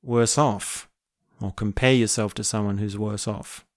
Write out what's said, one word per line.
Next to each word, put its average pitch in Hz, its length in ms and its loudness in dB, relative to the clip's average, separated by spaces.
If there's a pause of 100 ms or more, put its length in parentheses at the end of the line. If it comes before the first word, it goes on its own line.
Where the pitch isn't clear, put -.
worse 117 360 2
off, 123 500 0 (540)
or 95 100 -4
compare 113 420 2
yourself 110 400 2
to 113 80 -6
someone 104 360 -2
who's 101 200 -4
worse 104 300 -4
off. - 380 -8 (120)